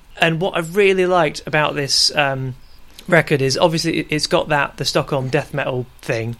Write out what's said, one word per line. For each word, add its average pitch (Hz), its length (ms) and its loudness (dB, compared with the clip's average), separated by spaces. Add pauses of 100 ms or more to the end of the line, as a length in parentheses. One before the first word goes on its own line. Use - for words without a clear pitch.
(200)
and 165 200 2
what 190 160 -2
I 175 40 0
really 190 460 2
liked 170 400 2
about 151 280 0
this, 143 420 0
um, 131 400 -2 (500)
record 156 360 2
is 135 160 0
obviously 165 420 2
it, - 100 -6
it's 151 160 -2
got - 220 0
that, 143 300 0
the 143 80 -4
Stockholm 139 420 -2
death 143 260 -2
metal 135 320 -4 (140)
thing, 117 400 -4